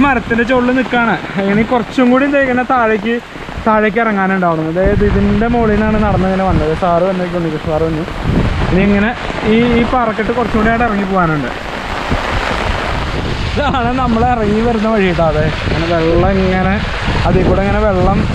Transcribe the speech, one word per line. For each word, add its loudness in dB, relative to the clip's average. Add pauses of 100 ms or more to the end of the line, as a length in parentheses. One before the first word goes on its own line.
മരത്തിന്റെ 0
ചുവട്ടിൽ 0
നിൽക്കാണ്. 0 (340)
ഇനി 2 (100)
കുറച്ചും 0
കൂടി 4
ദേ 4
ഇങ്ങനെ 0 (100)
താഴേക്ക്, 0 (520)
താഴേക്ക് 2
ഇറങ്ങാനുണ്ടാവുന്നത്. 0
അതായത് 2
ഇതിന്റെ 2
മുകളിൽ 2
നിന്നാണ് 0
നടന്ന് 0
ഇങ്ങനെ 0
വന്നത്. 0
സാറ് 2
വന്നേക്ക്, -4
ഉണ്ണികൃഷ്ണൻ -4
സാറ് 0
വന്നു. -2 (680)
ഇനി 4
ഇങ്ങനെ 2 (440)
ഈ, 4 (240)
ഈ 2 (120)
പാറക്കെട്ട് 0
കുറച്ചും 0
കൂടി 2
ആയിട്ട് 0
ഇറങ്ങി -2
പോകാനുണ്ട്. 0 (2000)
ഇതാണ് 0 (120)
നമ്മൾ 2 (100)
ഇറങ്ങി 0
വരുന്ന 0
വഴി 2
കേട്ടോ. 2
അതെ, 0 (240)
ഇങ്ങനെ -2
വെള്ളം 2 (120)
ഇങ്ങനെ, 0 (520)
അതിൽ 2
കൂടെ 2
ഇങ്ങനെ 0
വെള്ളം 2 (140)